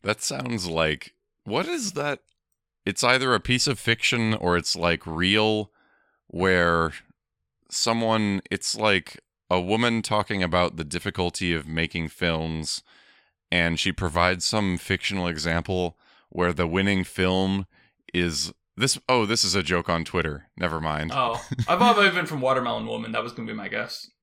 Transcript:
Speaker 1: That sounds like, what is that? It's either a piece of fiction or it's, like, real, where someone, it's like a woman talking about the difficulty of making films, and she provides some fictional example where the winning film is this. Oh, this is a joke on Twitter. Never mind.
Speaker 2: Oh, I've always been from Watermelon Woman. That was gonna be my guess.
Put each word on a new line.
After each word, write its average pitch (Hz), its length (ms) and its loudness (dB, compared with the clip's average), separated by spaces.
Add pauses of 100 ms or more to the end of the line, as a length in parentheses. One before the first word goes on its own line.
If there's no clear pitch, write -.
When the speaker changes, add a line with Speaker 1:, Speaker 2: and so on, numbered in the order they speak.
Speaker 1:
That 107 180 -4
sounds 117 460 -6
like, 80 480 -2 (300)
what 131 220 -2
is 285 260 -6
that? 143 280 -4 (640)
It's - 180 -2
either 127 320 4
a 101 60 2
piece 123 260 0
of 135 120 -2
fiction 113 560 0
or 87 240 2
it's, - 180 -2
like, 85 300 0
real, 104 640 2 (560)
where 85 680 4 (800)
someone, 110 800 2
it's - 260 -4
like 104 440 0 (300)
a 90 100 4
woman 113 420 2
talking 104 400 0
about 87 340 2
the 80 80 -6
difficulty 87 680 -2
of 76 120 -4
making 82 420 -4
films, 80 760 -4 (680)
and 85 300 2
she 95 120 0
provides 87 520 2
some 98 320 0
fictional 92 500 -4
example 85 720 -2 (320)
where 87 240 0
the 85 140 0
winning 95 380 2
film 95 640 0 (460)
is 85 400 -2 (240)
this. 123 220 0 (100)
Oh, 123 160 2
this 110 200 0
is 90 100 0
a 98 80 2
joke 85 260 0
on 85 160 0
Twitter. 78 520 -4
Never 82 240 -2
mind. 78 340 -4
Speaker 2:
Oh, 120 280 -2 (240)
I've 175 140 2
always 202 320 6
been 175 140 -2
from 151 160 -6
Watermelon 123 440 0
Woman. 113 260 -6
That 113 100 -2
was 120 100 -8
gonna 113 160 -10
be 110 60 -8
my 104 140 -8
guess. - 420 -8 (120)